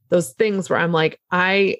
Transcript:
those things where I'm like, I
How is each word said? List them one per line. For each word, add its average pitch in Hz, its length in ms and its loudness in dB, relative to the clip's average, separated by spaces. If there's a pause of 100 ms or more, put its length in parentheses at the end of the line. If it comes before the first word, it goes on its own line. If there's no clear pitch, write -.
(100)
those 175 220 0
things 202 380 -2
where 135 80 2
I'm 170 120 0
like, 160 300 0 (100)
I 190 500 0